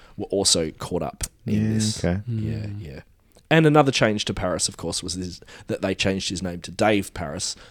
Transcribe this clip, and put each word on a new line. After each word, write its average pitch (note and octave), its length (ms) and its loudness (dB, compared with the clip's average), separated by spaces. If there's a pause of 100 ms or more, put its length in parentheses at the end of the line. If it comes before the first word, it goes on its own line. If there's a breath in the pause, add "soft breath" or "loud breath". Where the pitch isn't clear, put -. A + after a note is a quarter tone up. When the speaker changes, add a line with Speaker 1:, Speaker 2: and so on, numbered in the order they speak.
(180 soft breath)
Speaker 1:
were G2 100 -6
also F#2 440 2
caught - 300 -6
up - 220 -8 (240)
in G#2+ 60 -2 (120)
Speaker 2:
Yeah, A2 80 0
Speaker 1:
this. A2 320 0
Speaker 2:
okay. F2+ 220 0
Speaker 1:
Yeah, A2 240 -4 (160)
Speaker 3:
Mm. G2+ 120 -10
Speaker 1:
yeah. - 200 -14 (500)
And D#3+ 160 8
another D3 260 8
change G#2+ 340 2
to G2+ 80 -2
Paris, F2+ 360 -2
of - 80 -16
course, E2 260 -6
was F2 140 -6
this, F2+ 240 -8 (260 loud breath)
that - 140 -6
they F#2+ 120 0
changed F#2+ 360 -2
his F#2 120 -6
name F2 200 -6
to - 100 -12
Dave G#2 420 2
Paris D#2+ 440 -8 (120)